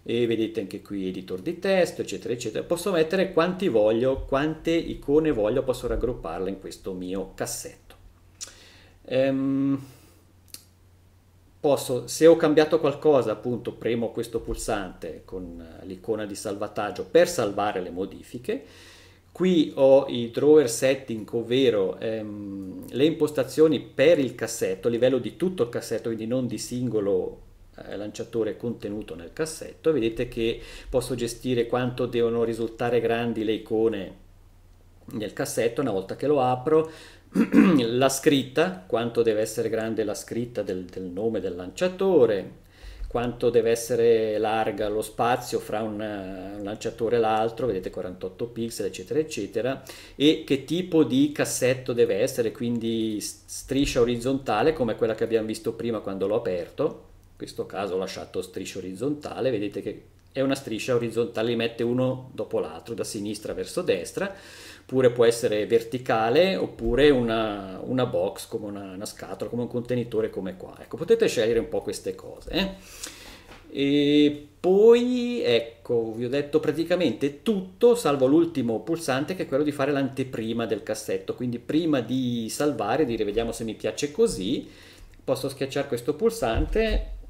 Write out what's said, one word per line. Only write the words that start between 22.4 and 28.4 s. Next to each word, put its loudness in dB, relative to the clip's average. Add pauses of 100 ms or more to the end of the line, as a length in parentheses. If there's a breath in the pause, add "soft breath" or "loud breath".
le 0
impostazioni 2
per 4
il 0
cassetto, -4
a 2
livello 4
di -4
tutto 0
il -4
cassetto, -6
quindi -4
non -2
di -6
singolo, -2 (340)
eh, -14
lanciatore -4